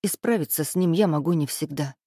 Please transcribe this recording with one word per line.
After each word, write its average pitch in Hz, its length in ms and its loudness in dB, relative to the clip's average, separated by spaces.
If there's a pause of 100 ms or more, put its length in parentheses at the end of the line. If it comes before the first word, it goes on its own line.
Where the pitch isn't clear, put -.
И 208 60 -2
справиться 185 560 0
с - 120 -6
ним 180 160 2
я 190 160 4
могу 151 260 2
не 151 120 2
всегда. 143 500 -6 (120)